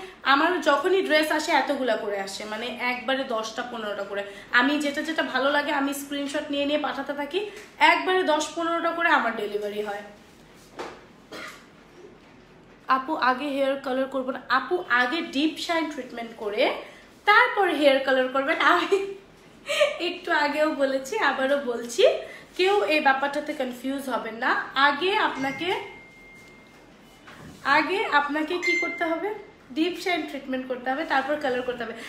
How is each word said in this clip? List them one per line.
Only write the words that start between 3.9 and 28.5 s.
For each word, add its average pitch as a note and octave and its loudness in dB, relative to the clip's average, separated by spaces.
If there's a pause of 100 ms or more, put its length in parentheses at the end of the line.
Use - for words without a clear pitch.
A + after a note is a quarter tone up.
করে। G3+ -6 (280)
আমি C4+ 4
যেটা D4 -2
যেটা D#4+ -2
ভালো C4 0
লাগে D4 2
আমি C#4 0
screenshot C#4+ -6
নিয়ে C#4+ 0
নিয়ে D4 2
পাঠাতে C4+ -4
থাকি, D4 -4 (280)
একবারে F4 6
দশ D4+ 2
পনেরোটা E4+ 0
করে E4+ 0
আমার A#3 2
delivery G#3 -4
হয়। G3+ -6 (2750)
আপু C4+ 2
আগে B3+ 2
hair C4+ 0
color C4 -2
করবো C4 -4
না, B3 -6
আপু C4 0
আগে B3 2
deep C#4+ -2
shine E4 -2
treatment A#3 -10
করে A3 0 (500)
তারপর G#4+ 6
hair C#4 4
color C4 2
করবেন। C4+ 0
আমি F4 2 (840)
একটু F4 -4
আগেও D4+ 2
বলেছি, C4+ 0
আবারও C4+ 2
বলছি, A#3+ 2 (500)
কেউ G4 4
এই D4+ 2
ব্যাপারটাতে C#4 2
কনফিউজ C4 -6
হবেন A3+ -4
না। D4 0 (100)
আগে D4 2
আপনাকে, D4+ -2 (1900)
আগে D#4 2
আপনাকে D4+ 0